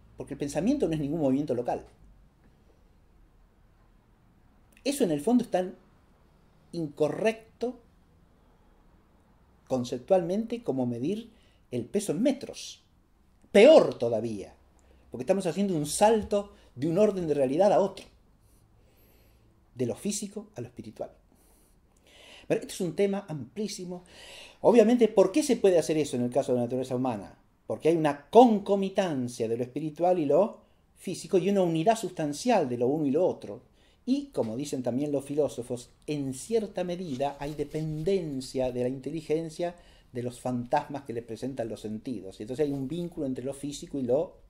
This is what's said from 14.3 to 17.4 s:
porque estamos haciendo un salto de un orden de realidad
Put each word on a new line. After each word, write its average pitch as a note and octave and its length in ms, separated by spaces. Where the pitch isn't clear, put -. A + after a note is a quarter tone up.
porque B2 140
estamos F#3 240
haciendo F#3 280
un D3 120
salto G#3 680
de B2+ 120
un E3 120
orden F#3+ 280
de D3 60
realidad C#3+ 400